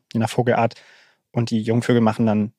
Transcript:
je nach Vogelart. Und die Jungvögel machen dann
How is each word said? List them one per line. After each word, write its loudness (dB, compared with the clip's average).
je -2
nach 0
Vogelart. 0
Und -2
die -2
Jungvögel 0
machen 2
dann 0